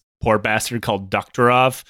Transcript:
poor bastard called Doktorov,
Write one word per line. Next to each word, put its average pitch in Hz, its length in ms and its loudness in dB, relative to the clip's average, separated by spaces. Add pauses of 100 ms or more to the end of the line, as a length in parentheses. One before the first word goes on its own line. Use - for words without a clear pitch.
(200)
poor 110 180 2
bastard 110 440 -2
called 98 280 -4
Doktorov, 123 800 0